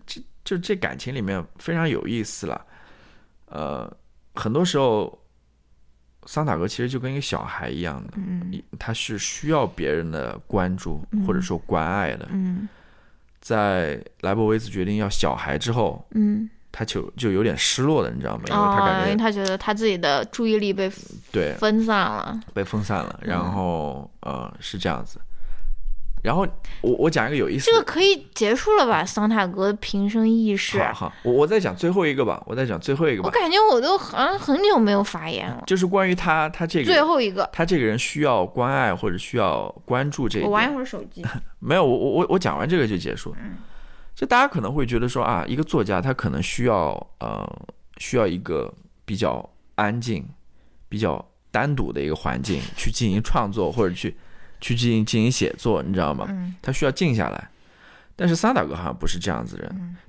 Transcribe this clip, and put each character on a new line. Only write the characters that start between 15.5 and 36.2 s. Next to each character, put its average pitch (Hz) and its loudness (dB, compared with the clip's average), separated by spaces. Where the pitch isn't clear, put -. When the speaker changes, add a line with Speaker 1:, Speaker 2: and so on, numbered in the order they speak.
Speaker 1:
之 117 -2
后， 113 0
Speaker 2:
嗯。 214 2
Speaker 1:
他 117 -4
就， - -4
就 113 0
有 95 4
点 107 2
失 - 0
落 147 4
的， 58 -2
你 60 -6
知 67 -6
道 55 -4
吗？ - -8
因 - 0
为 208 2
他 196 4
感 190 2
觉， 185 0
Speaker 2:
哦， - 0
因 202 2
为 202 0
他 220 2
觉 202 -4
得 190 0
他 214 -2
自 220 0
己 190 2
的 143 2
注 - -4
意 214 4
力 202 0
被 190 -2
Speaker 1:
对。 76 0
Speaker 2:
分 214 2
散 220 2
了。 135 -2
Speaker 1:
被 196 -4
分 - -2
散 95 -2
了， - -6
Speaker 2:
嗯。 80 -6
Speaker 1:
然 90 -2
后， 80 -2
呃， 62 -8
是 - -10
这 87 -2
样 65 -2
子。 - -6
然 117 2
后 190 4
我， 123 2
我 156 4
讲 120 2
一 - -2
个 147 0
有 - 2
意 - -2
思 131 0
的， 453 6
Speaker 2:
这 453 8
个 - 4
可 330 0
以 381 6
结 214 2
束 415 2
了 294 6
吧？ 180 2
桑 214 0
塔 208 2
格 190 0
平 202 0
生 220 4
轶 220 4
事。 - -2
Speaker 1:
好， 113 0
好， - -6
我， 120 2
我 143 6
再 214 4
讲 139 2
最 170 0
后 180 4
一 147 2
个 131 2
吧， - -2
我 - -8
再 131 0
讲 104 -2
最 135 -2
后 156 2
一 123 2
个 92 -2
吧。 - 0
Speaker 2:
我 - 0
感 370 2
觉 370 4
我 247 6
都 339 4
好 - -6
像 349 2
很 294 0
久 415 6
没 214 6
有 202 4
发 165 -4
言 - -6
了。 120 -10
Speaker 1:
就 185 4
是 180 4
关 190 2
于 180 4
他， 160 2